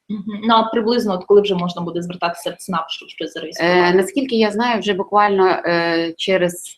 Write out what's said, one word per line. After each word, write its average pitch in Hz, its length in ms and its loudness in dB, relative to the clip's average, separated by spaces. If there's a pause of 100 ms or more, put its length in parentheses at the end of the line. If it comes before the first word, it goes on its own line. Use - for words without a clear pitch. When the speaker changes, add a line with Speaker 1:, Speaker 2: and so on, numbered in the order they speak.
Speaker 1:
Мгм. 208 360 -8
Ну, 226 100 2
а 226 80 6
приблизно, 226 520 0
от 180 100 -6
коли 202 160 6
вже 196 140 2
можна 175 280 -4
буде 170 200 -6
звертатися 175 480 -6
в 175 60 -12
цнап, 175 320 -6
щоб - 200 -14
щось - 240 -12
зареєструвати? 165 480 0
Speaker 2:
Е, 180 140 4
наскільки 226 420 0
я 214 140 2
знаю, 226 300 -2
вже 196 140 -2
буквально, 196 520 2
е, 170 720 0
через 175 460 0 (160)